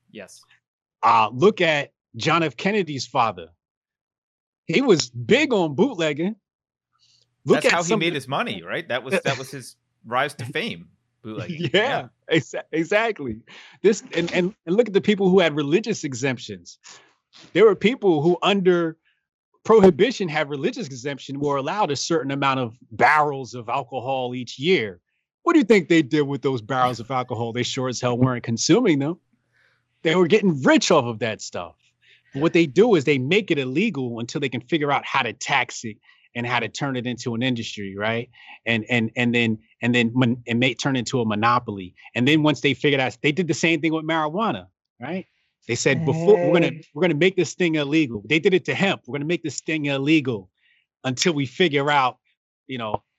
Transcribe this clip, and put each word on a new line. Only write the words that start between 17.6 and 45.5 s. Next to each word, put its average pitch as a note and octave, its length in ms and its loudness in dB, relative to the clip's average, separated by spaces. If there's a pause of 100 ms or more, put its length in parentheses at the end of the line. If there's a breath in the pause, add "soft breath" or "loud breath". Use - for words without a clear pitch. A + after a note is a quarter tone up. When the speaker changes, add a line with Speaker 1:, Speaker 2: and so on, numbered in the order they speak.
Speaker 2:
were G3 80 6
people G3 480 2
who E3+ 200 2
under F3 540 2 (680)
Prohibition F#3+ 640 6
had D3+ 220 -2
religious F3 380 -4
exemption C3+ 500 -10
were C#3+ 180 0
allowed D#3 360 -2
a C3+ 40 -2
certain C#3 360 -2
amount C#3 260 0
of A#2 180 -6 (140)
barrels C3+ 640 2
of A#2+ 140 -12
alcohol C3 680 -4
each B2+ 240 -10
year. C3 420 0 (440)
What E4+ 80 2
do D#4+ 80 6
you A#3 40 2
think F#3 240 4
they E3 140 6
did D3 200 0
with C#3 200 -4
those C3 180 0
barrels B2+ 380 0
of A#2 140 -14
alcohol? A#2+ 400 -4
They A#2+ 100 -2
sure C3 260 -4
as A#2+ 120 -6
hell B2 180 0
weren't B2 240 0
consuming D#3+ 560 2
them. D3+ 220 -4 (840)
They D#3 140 2
were F#3 100 6
getting E3+ 360 2
rich C4 280 4
off D3 140 6
of A#2 160 -6
that A2 200 -4
stuff. F2 360 -12 (580 soft breath)
But C#3 80 -2
what E3 120 2
they F3 120 6
do F#3+ 300 6
is C#3 80 2
they D3 140 2
make F3 340 0
it D3 60 0
illegal C3+ 600 -2
until B2 220 -8
they C#3+ 80 -4
can B2 140 -6
figure D3 280 -2
out C3 140 0
how C3+ 180 -2
to A2+ 100 -2
tax - 520 -4
it G#2+ 120 -10 (380 soft breath)
and A#2+ 100 -6
how A#2+ 140 -2
to A2+ 100 -4
turn C3+ 280 -6
it A#2+ 100 -6
into A#2+ 300 -6
an A#2 80 -4
industry, G#2+ 520 -6
right? A2+ 340 -4 (360 loud breath)
And, A2+ 240 0
and, A2+ 240 0
and A#2+ 180 0
then, A#2 260 0 (220 soft breath)
and A#2+ 140 0
then A#2 180 2
mon-, A#2+ 360 0
and A#2 100 -2
make, B2+ 220 0
turn C#3 160 -2
it B2 40 -2
into A#2+ 200 -4
a A#2 40 -2
monopoly. G#2 680 -2 (220 loud breath)
And B2 100 2
then D3+ 160 4
once D3 200 0
they C#3 120 2
figured C#3+ 260 0
out, B2 220 -2
they D3 80 2
did D#3+ 160 -2
the D3+ 80 -2
same E3 260 0
thing D#3 120 -2
with D#3+ 120 -4
marijuana, D#3 600 -4 (340)
right? D#3+ 260 -10 (420)